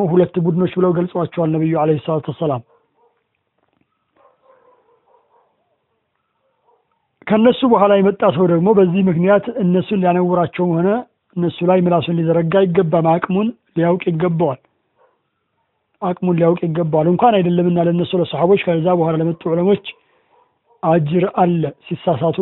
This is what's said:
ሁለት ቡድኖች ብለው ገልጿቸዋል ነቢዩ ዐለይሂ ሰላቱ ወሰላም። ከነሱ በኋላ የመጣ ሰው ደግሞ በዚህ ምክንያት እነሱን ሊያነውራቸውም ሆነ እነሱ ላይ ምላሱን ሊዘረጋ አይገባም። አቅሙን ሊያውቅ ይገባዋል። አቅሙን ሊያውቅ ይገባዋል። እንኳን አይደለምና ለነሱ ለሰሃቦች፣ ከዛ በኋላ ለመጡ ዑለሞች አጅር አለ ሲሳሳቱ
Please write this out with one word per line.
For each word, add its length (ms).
ሁለት 320
ቡድኖች 360
ብለው 200
ገልጿቸዋል 580
ነቢዩ 240
ዐለይሂ 260
ሰላቱ 260
ወሰላም። 340
ከነሱ 400
በኋላ 260
የመጣ 280
ሰው 160
ደግሞ 260
በዚህ 300
ምክንያት 420
እነሱን 420
ሊያነውራቸውም 720
ሆነ 180
እነሱ 300
ላይ 160
ምላሱን 360
ሊዘረጋ 400
አይገባም። 500
አቅሙን 400
ሊያውቅ 280
ይገባዋል። 540
አቅሙን 340
ሊያውቅ 260
ይገባዋል። 460
እንኳን 280
አይደለምና 480
ለነሱ 320
ለሰሃቦች፣ 480
ከዛ 300
በኋላ 240
ለመጡ 300
ዑለሞች 380
አጅር 400
አለ 260
ሲሳሳቱ 600